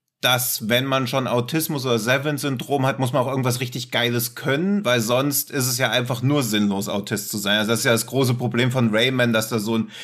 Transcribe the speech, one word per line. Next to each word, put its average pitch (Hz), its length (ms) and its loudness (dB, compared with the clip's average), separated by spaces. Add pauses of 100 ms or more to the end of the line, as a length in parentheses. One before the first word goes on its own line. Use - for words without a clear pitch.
(200)
dass 123 480 0
wenn 123 180 2
man 131 220 0
schon 131 180 0
Autismus 131 580 -2
oder 120 140 2
Seven-Syndrom 135 880 0
hat, 131 140 0
muss 127 120 0
man 135 100 2
auch 120 60 -2
irgendwas 127 320 -2
richtig 123 300 -6
Geiles 120 460 -2
können, 175 480 0
weil 123 160 2
sonst 127 500 0
ist 131 160 -2
es 127 120 -2
ja 127 120 0
einfach 120 320 -2
nur 143 220 2
sinnlos, 101 440 0
Autist 104 400 -4
zu 110 100 -4
sein. 101 200 2
Also 107 140 0
das 110 80 2
ist - 60 -2
ja 123 60 6
das 113 140 2
große 127 280 2
Problem 123 360 0
von 120 240 2
Rain 123 200 2
Man, 123 180 2
dass 110 160 0
da 120 100 0
so 110 200 0
ein 107 120 -2 (140)